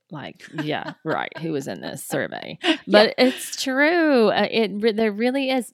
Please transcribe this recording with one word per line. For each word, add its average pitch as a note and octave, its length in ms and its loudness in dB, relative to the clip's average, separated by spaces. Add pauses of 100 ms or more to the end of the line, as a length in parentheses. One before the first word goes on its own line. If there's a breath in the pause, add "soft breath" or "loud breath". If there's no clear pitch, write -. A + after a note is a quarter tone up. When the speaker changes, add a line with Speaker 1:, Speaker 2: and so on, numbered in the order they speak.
(120)
Speaker 1:
like, B2+ 320 -14 (180)
"Yeah, D3+ 360 -4
Speaker 2:
<laughs> - 60 -16
Speaker 1:
right. G2+ 340 -4
Who E3 140 -8
was C#3+ 140 -4
in F#2 140 -10
this - 240 -10
survey?" - 580 -6
Speaker 2:
<laughs> - 20 -4
Yeah. D#4+ 120 2 (100)
Speaker 1:
But G#3 320 6
it's - 420 0
true. C#4+ 680 4
Uh, F#3+ 200 2
it A3 260 0
re-, G#3+ 180 2
there A3 180 2
really B3 400 0
is. C4 240 -2